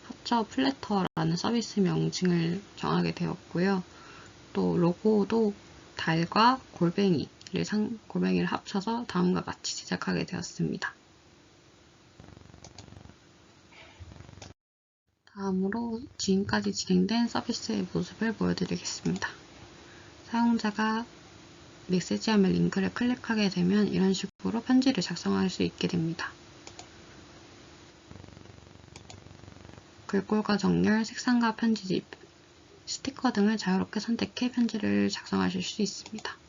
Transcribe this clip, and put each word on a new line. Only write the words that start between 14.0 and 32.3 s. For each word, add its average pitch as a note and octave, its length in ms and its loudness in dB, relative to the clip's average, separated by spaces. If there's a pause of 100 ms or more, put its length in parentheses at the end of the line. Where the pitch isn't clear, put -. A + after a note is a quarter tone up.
다음으로 G3+ 760 -2 (160)
지금까지 G3+ 560 0
진행된 G3 560 2
서비스의 A3 640 -4
모습을 G3 400 -2
보여드리겠습니다. F3 960 -2 (960)
사용자가 A3 800 0 (840)
메시지함의 G3 640 4
링크를 F3+ 420 2
클릭하게 A#3 560 0
되면 F#3 380 4
이런 F#3+ 260 4
식으로 G3 480 -4
편지를 C4 400 4
작성할 F#3+ 480 0
수 F3+ 140 -2
있게 F3 240 -2
됩니다. E3+ 440 -2 (3750)
글꼴과 G#3 500 0
정렬, F#3+ 480 4
색상과 A#3+ 500 0
편지집, G#3 500 0 (800)